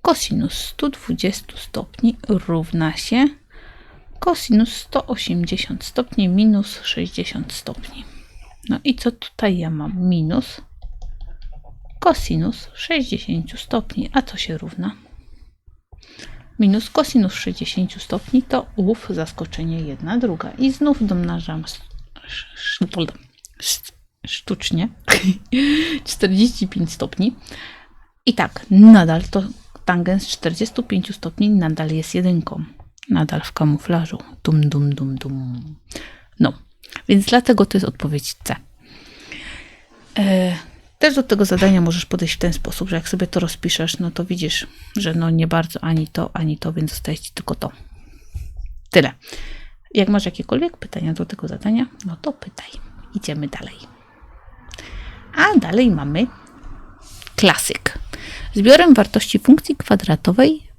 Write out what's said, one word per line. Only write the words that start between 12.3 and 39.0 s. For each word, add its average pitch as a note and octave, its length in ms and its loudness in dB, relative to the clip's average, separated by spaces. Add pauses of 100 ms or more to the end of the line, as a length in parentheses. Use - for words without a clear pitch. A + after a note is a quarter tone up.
sześćdziesięciu G3 840 -6
stopni. - 560 -6
A C4 100 0
co - 140 -14
się D#3+ 220 -8
równa? F3 380 -8 (1600)
Minus G#3 320 2
cosinus B3 440 2
sześćdziesięciu - 680 -6
stopni - 420 0
to - 240 -4 (100)
ów G#3 340 0
zaskoczenie E3 680 -6
jedna D#3+ 380 -4
druga. G3 320 -4
I C4 220 0
znów C#4 340 2
domnażam E3+ 540 -4
sz-, - 220 -14 (420)
sz-, - 880 -8 (460)
sz-, - 340 -8 (340)
sztucznie - 640 -4 (580)
<laughs> D4 580 0
czterdzieści G3 640 2
pięć E3+ 240 -4
stopni. - 440 -4 (880)
I - 80 2
tak, - 360 -4
nadal F#3+ 520 12
to G3 200 -2 (420)
tangens F3+ 440 0
czterdziestu F3 540 -4
pięciu G3 300 -2
stopni G#3 380 -2
nadal D#3+ 400 2
jest D#3+ 240 -4
jedynką. F3+ 500 0 (460)
Nadal D#3 300 0
w - 120 -10
kamuflażu. D#3 640 0 (260)
Dum, D3+ 240 4
dum, C#3+ 260 0
dum, C3+ 220 -6
dum. C3 580 -10 (680)
No, - 120 4 (560)
więc G3+ 180 6
dlatego A#3+ 400 6
to G3 120 0
jest F#3 100 0
odpowiedź - 460 -6
C. - 220 -8 (1600)